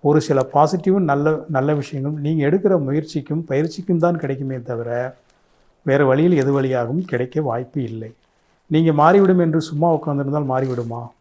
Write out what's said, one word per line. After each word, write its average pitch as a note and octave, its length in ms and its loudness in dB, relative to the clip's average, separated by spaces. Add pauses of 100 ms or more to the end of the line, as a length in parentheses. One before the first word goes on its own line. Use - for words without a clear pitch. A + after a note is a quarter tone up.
ஒரு D3 200 4
சில C#3 220 0
பாசிட்டிவ் E3 580 2
நல்ல, D3+ 480 0
நல்ல C#3+ 260 0
விஷயங்கள் D3 460 -6
நீங்க D3+ 260 0
எடுக்கிற F#3 360 2
முயற்சிக்கும் D3+ 600 -4
பயிற்சிக்கும் D#3+ 540 -2
தான் E3+ 200 0
கிடைக்குமே C3+ 440 -6
தவிர, A#2+ 540 -6 (680)
வேறு C#3 240 2
வழியில் D#3 300 4
எது C#3 160 2
வழியாகவும் C3 520 -2
கிடைக்க B2+ 380 -4
வாய்ப்பு B2+ 400 -6
இல்லை. A2 320 -10 (520)
நீங்க D#3+ 260 2
மாறிவிடும் F3+ 460 6
என்று D#3+ 220 2
சும்மா D#3+ 340 0
உட்கார்ந்திருந்தால் C#3+ 540 -4
மாறிவிடுமா? A#2+ 600 -4 (120)